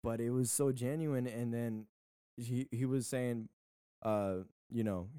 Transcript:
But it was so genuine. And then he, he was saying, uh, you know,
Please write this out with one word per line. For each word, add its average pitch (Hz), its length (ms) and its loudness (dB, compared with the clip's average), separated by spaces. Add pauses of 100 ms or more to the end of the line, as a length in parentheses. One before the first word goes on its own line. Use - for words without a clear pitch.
But 117 160 0
it 117 120 2
was 127 200 2
so 139 200 4
genuine. 131 560 0
And 117 260 -2
then 113 320 -2 (540)
he, 123 300 -2
he 123 160 0
was 131 220 0
saying, 120 420 -2 (540)
uh, 104 320 2 (340)
you 117 140 0
know, 95 240 -2 (120)